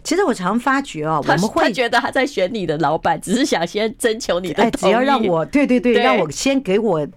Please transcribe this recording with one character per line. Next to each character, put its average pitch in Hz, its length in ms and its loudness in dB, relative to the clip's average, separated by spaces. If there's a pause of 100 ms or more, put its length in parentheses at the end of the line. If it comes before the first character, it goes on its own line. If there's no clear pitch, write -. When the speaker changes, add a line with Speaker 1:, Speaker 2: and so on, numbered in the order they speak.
Speaker 1:
其 - 140 -4
实 392 80 2
我 339 100 2
常 185 240 -2
发 269 240 0
觉 156 240 -8
啊， 156 160 0
Speaker 2:
他， - 120 0
Speaker 1:
我 - 60 2
们 208 100 0
会 330 140 0
Speaker 2:
他 - 60 2
觉 233 200 -2
得 233 100 2
他 226 100 0
在 262 160 0
选 185 280 -2
你 208 120 -4
的 156 120 -2
老 156 200 0
板， 165 220 -2
只 180 160 -2
是 262 100 2
想 175 220 0
先 208 300 -4
征 220 200 -2
求 175 220 -2
你 180 140 -6
的 - 20 -10
同 202 80 2
意。 233 40 4
Speaker 1:
哎， 226 40 -2
只 - 180 0
要 220 120 4
让 269 240 2
我， 165 200 0
对， 269 220 2
对， 247 100 4
对， 247 180 2
Speaker 2:
对。 240 60 4
Speaker 1:
让 247 160 4
我 160 140 -2
先 269 300 0
给 190 180 0
我 175 260 0 (120)